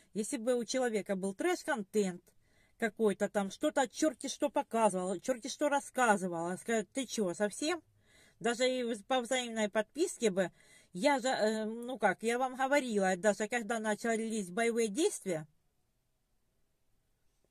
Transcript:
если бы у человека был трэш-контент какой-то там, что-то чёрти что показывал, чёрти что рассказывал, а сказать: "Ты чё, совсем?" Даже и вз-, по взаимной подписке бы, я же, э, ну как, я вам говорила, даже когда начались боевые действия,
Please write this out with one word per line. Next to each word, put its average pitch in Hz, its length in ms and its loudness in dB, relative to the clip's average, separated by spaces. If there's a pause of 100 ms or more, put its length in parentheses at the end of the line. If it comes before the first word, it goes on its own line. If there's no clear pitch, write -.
(140)
если 214 220 -4
бы 240 180 0
у 240 100 -2
человека 214 520 -2
был 190 180 -4
трэш-контент 214 880 -2 (560)
какой-то 208 500 0
там, 196 220 -2
что-то 302 380 0
чёрти 277 400 -2
что - 220 -2
показывал, 196 680 0
чёрти 254 280 -4
что 294 200 0
рассказывал, 202 800 2
а 185 80 -4
сказать: 220 360 -2
"Ты 269 140 -4
чё, 180 280 -2
совсем?" 302 480 -2 (580)
Даже 240 280 2
и 254 160 0
вз-, 226 220 -4
по 262 140 2
взаимной 233 480 -2
подписке 220 640 0
бы, 180 200 0 (440)
я 262 240 4
же, 240 100 -2
э, 220 380 2
ну 240 320 -6
как, 196 240 2
я 233 160 0
вам 254 180 -2
говорила, 247 600 2
даже 208 320 2
когда 233 320 -2
начались 220 680 -2
боевые 226 380 0
действия, 190 580 -2 (2000)